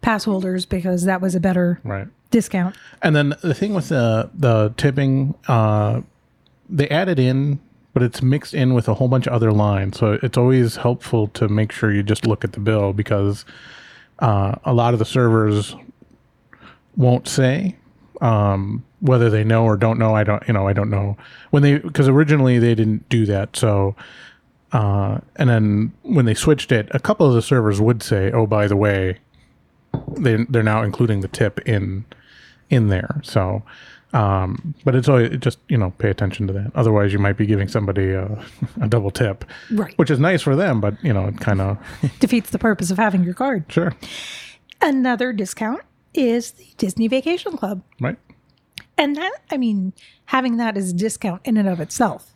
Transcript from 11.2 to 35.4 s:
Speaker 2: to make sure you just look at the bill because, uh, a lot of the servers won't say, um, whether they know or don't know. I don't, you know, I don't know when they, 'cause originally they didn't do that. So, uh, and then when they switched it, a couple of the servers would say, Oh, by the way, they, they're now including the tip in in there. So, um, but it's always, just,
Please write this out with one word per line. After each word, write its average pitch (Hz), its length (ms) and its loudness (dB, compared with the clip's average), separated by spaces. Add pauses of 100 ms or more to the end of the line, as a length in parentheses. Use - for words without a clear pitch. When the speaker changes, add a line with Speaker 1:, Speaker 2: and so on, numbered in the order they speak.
Speaker 2:
to - 180 -2
make 107 240 0
sure 110 200 0
you 101 120 0
just 107 240 -2
look 107 160 -2
at 101 100 -4
the - 60 -10
bill 101 340 0
because, 101 500 -2 (760)
uh, 98 360 2 (100)
a 135 80 0
lot 120 200 4
of 113 60 0
the 113 60 2
servers 110 680 2 (1200)
won't 123 320 4
say, 143 480 0 (460)
um, 104 640 0 (160)
whether 123 300 4
they 107 140 2
know 113 200 4
or 107 140 2
don't 113 220 0
know. 110 160 2
I 107 80 2
don't, 104 240 -2
you 120 60 0
know, 98 140 0
I 98 60 2
don't 104 160 -2
know 101 280 -2 (340)
when 143 120 4
they, 143 160 4
'cause 139 280 0
originally 135 520 4
they 117 160 4
didn't 107 340 0
do 113 180 2
that. 101 280 -2
So, 98 400 0 (800)
uh, 101 460 0 (160)
and 135 140 2
then 107 420 2 (100)
when 165 240 2
they 110 80 2
switched - 380 0
it, 110 200 0
a - 80 -2
couple - 280 2
of 127 60 4
the 113 80 4
servers 107 380 0
would 113 240 2
say, 98 280 0
Oh, 113 160 2
by 104 200 2
the 101 80 2
way, 98 440 0 (1000)
they, 117 320 0
they're 120 140 2
now 110 200 2
including 104 380 0
the 98 60 -6
tip - 400 -2
in 98 380 -2 (640)
in 117 200 4
there. 98 340 -2
So, 101 400 -2 (500)
um, 98 600 0 (120)
but 131 100 2
it's 127 140 2
always, 127 300 4
just, - 280 -4